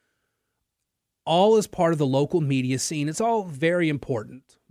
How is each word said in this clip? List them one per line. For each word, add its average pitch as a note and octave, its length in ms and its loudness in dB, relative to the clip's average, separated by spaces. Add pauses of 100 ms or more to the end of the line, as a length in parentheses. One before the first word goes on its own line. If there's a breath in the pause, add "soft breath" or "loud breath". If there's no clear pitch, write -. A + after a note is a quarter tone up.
(1200)
all G3 340 4
is G3+ 80 -2
part E3+ 260 0
of D#3+ 60 -2
the D3 80 2
local D3 340 2
media C3+ 380 0
scene. D3+ 280 -4
It's D#3+ 140 -6
all A3+ 240 0
very E3 460 0
important, B2 680 -8 (140)